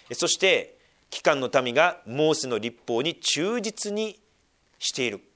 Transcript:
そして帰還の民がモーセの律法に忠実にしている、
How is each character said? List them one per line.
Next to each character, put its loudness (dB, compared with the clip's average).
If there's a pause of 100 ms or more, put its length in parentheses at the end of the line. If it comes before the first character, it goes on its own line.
(120)
そ -2
し 0
て 2 (340)
帰 -10
還 4
の -2 (140)
民 -4
が 2
モ 2
ー 0
セ -4
の -2
律 -6
法 0
に -4
忠 -2
実 -6
に -6 (600)
し -4
て -2
い -4
る、 -8 (140)